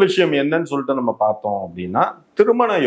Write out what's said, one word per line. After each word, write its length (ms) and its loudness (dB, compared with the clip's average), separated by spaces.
விஷயம் 380 2
என்னன்னு 300 -2
சொல்லிட்டு 280 -2
நம்ம 140 0
பார்த்தோம் 340 -2
அப்படின்னா 360 -4
திருமண 360 2